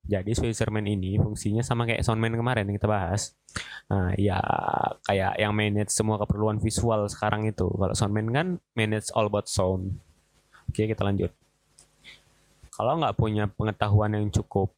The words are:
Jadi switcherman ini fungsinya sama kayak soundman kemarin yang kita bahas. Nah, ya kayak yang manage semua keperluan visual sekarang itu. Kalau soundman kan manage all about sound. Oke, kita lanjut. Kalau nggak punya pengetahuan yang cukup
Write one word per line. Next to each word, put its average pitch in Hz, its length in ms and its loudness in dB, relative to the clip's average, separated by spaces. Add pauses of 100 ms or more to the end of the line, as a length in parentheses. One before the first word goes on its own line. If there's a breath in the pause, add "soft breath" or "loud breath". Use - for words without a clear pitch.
Jadi 98 320 -2
switcherman 107 560 -2
ini 98 320 0
fungsinya 107 400 0
sama 120 240 0
kayak 113 160 0
soundman 113 320 2
kemarin 117 320 0
yang 101 80 -2
kita 104 160 0
bahas. 98 480 -2 (480 loud breath)
Nah, 92 320 0
ya 98 240 2 (640)
kayak 95 320 0
yang 104 160 2
manage 104 400 0
semua 107 240 0
keperluan 107 400 0
visual 107 480 0
sekarang 107 400 -2
itu. 101 240 0
Kalau 95 240 0
soundman 107 400 0
kan 160 140 0 (260)
manage 107 400 -2
all 107 160 2
about 104 160 0
sound. 92 480 0 (720 loud breath)
Oke, 110 240 0
kita 107 160 0
lanjut. 95 240 2 (1400 loud breath)
Kalau 135 240 -2
nggak 127 160 0
punya 107 320 2
pengetahuan 104 720 0
yang 104 160 0
cukup - 440 0